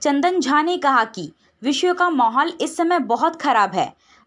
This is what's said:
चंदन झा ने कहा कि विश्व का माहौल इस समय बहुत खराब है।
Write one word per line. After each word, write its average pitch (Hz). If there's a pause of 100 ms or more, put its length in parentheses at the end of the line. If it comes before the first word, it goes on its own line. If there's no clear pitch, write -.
चंदन 311
झा 285
ने 349
कहा 269
कि 185 (300)
विश्व 294
का 359
माहौल 269
इस 302
समय 339 (100)
बहुत 302
खराब 214
है। 175 (340)